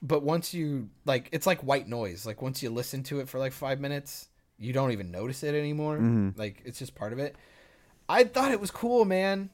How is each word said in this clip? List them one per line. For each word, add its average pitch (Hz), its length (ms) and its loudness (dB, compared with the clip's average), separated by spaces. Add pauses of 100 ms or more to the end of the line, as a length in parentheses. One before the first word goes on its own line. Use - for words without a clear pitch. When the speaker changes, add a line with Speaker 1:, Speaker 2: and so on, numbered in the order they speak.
Speaker 1:
but 147 180 2
once 165 320 0
you, 147 360 -2 (160)
like, 131 260 0
it's 160 160 0
like 180 160 2
white 139 240 2
noise. 107 400 -4
Like, 107 160 -8
once 131 180 -4
you 127 80 -2
listen 123 340 -4
to 139 180 -4
it 131 80 -8
for, 131 100 -6
like, 131 140 -2
five 135 260 -2
minutes, 143 480 -6 (320)
you 113 120 -6
don't 135 200 2
even 98 180 -4
notice 110 320 -6
it 147 140 0
anymore. 151 420 0
Speaker 2:
Mm-hmm. 107 420 4
Speaker 1:
Like, 104 240 -6
it's 120 140 -12
just 131 160 -12
part 104 180 -6
of 123 60 -6
it. 143 180 -4 (760)
I 226 160 8
thought 262 260 2
it 214 80 2
was 202 100 -4
cool, 240 360 4
man. 196 480 0